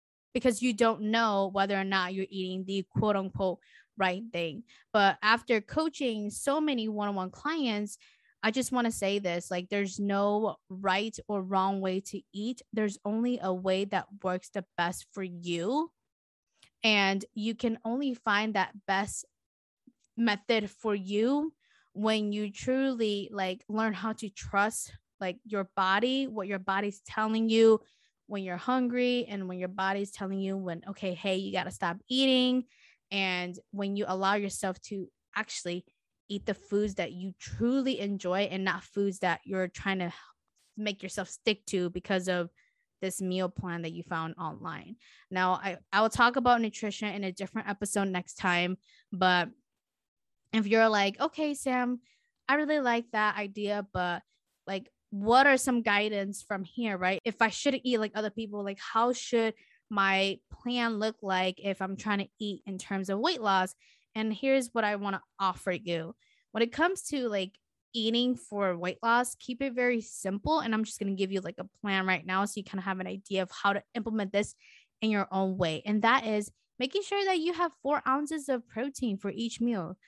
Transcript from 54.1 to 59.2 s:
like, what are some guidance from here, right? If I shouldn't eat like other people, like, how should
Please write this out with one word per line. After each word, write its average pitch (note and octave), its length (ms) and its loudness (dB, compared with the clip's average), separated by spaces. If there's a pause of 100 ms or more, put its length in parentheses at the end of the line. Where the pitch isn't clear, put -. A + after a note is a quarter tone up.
like, G3 240 -6 (220)
what A3+ 340 6
are C#4 120 8
some B3 260 0
guidance G3+ 580 0
from G3 220 -6
here, G#3+ 340 -4
right? F3+ 260 0
If A3+ 160 -2
I A3+ 100 6
shouldn't C4 360 0
eat B3 140 2
like G#3+ 160 -2
other G#3+ 160 -2
people, G#3 320 -8
like, G3 160 -6
how A#3+ 340 2
should A3+ 400 0 (380)